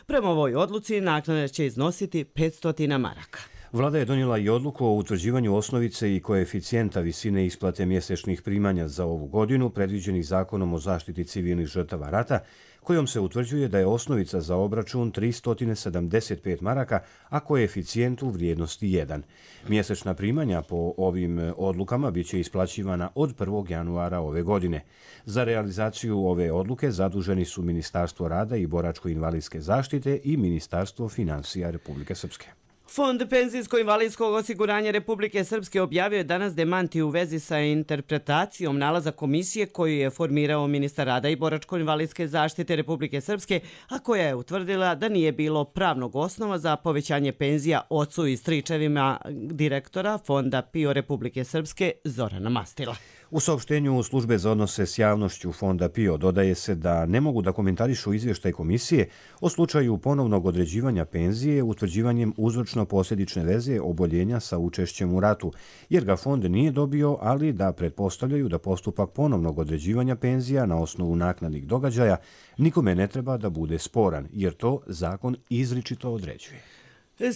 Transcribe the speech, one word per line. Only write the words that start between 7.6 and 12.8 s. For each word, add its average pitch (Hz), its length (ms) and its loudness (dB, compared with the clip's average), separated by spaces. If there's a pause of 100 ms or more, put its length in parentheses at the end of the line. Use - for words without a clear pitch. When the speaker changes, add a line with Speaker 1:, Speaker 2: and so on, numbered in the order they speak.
Speaker 2:
mjesečnih 92 560 -2
primanja 98 460 0
za 80 180 -4
ovu 82 200 -4
godinu, 110 440 2
predviđenih 95 560 -2
Zakonom 92 480 0
o 82 60 -2
zaštiti 87 460 -4
civilnih 87 420 -2
žrtava 78 420 -4
rata, 110 300 0 (440)